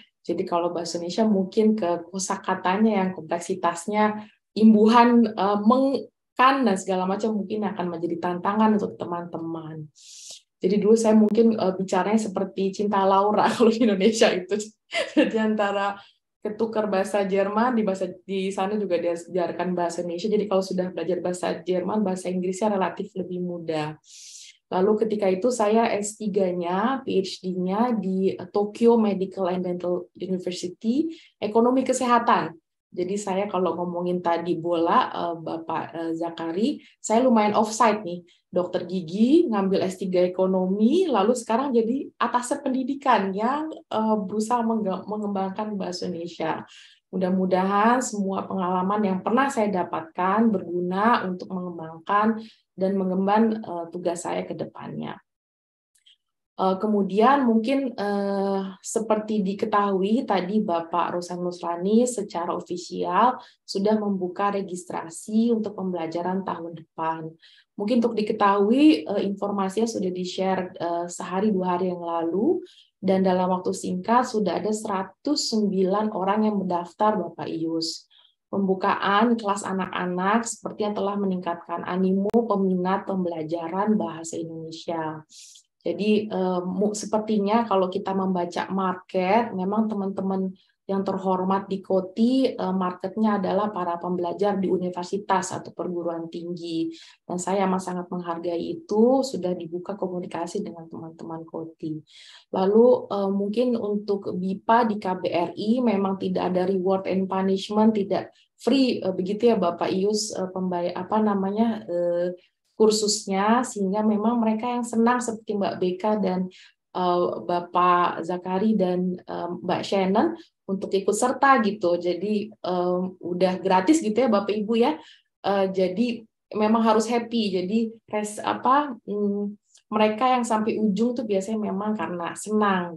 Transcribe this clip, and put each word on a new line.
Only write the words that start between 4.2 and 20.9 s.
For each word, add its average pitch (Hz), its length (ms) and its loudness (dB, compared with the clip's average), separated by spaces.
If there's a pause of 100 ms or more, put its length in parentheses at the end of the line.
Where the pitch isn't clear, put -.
imbuhan, 226 800 8
eh, 202 320 0
meng, 262 400 4 (320)
kan 269 240 6
dan 196 160 4
segala 185 320 -2
macam 214 240 -2
mungkin 208 320 -4
akan 180 320 -4
menjadi 170 240 -6
tantangan 202 560 2
untuk - 160 -4
teman-teman. 165 960 -8 (680)
Jadi 190 200 0
dulu 202 160 6
saya 220 240 6
mungkin, 220 400 4
eh, 185 160 0
bicaranya 190 480 0
seperti 190 560 -2
Cinta 202 320 0
Laura 196 400 4
<laughs> 220 80 0
kalau 220 160 6
di 226 80 0
Indonesia 208 480 4
itu. 180 240 -2 (640)
Jadi 220 200 4
antara 202 600 0 (480)
ketukar 214 440 -2
bahasa 196 360 0
Jerman, 202 480 2
di 220 80 2
bahasa, 190 240 -2 (160)
di 190 320 -4
sana 202 240 -2
juga 175 240 0
diajarkan 170 720 -2
bahasa 175 320 -2
Indonesia. 180 240 -4
Jadi 208 160 2
kalau 190 160 2
sudah 180 320 -4